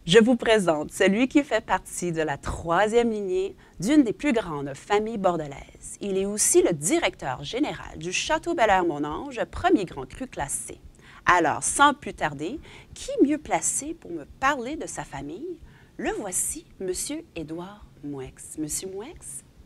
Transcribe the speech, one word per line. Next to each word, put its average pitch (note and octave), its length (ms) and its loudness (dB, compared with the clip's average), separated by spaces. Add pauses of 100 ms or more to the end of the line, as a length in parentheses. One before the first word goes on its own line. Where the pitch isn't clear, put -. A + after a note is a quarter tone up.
Je E3+ 140 8
vous A#3 160 8
présente F3+ 560 2
celui G#3 380 4
qui C#4+ 160 4
fait G#3+ 200 0
partie F#3 460 -2
de D#3+ 120 -2
la D3 140 -2
troisième G#3+ 760 2
lignée G3 420 -2 (240)
d'une C#4 240 6
des A3 100 2
plus C#4+ 200 0
grandes D3 420 -2
familles G#3+ 420 -2
bordelaises. E3 840 -4
Il G3 180 -2
est F#3+ 80 0
aussi G#3+ 340 4
le C4+ 120 4
directeur E3 720 -2
général G#3+ 540 -6
du E3 120 -6
Château D#4+ 460 -2
Bel A3+ 120 4
Air F#3+ 160 4
Monange, E3+ 600 -4
premier - 400 2
grand C3+ 220 -10
cru - 200 -12
classé. - 540 -8 (440)
Alors, D#3+ 380 4
sans C#4+ 320 4
plus G3+ 200 -12
tarder, D#3+ 440 -4 (360)
qui - 180 -10 (120)
mieux C#4+ 140 0
placé C4+ 560 -2
pour - 160 -16
me D#4+ 140 -8 (160)
parler C4+ 340 0
de A3+ 140 -8
sa - 160 -10
famille ? F3+ 520 -10 (400)
Le C#4+ 220 -4
voici, G#3 480 -6 (140)
Monsieur G3 420 -6 (140)
Édouard F3 500 -12 (160)
Mouex. C#3 560 -12
Monsieur D#3 340 -6
Mouex, A3+ 520 -14 (220)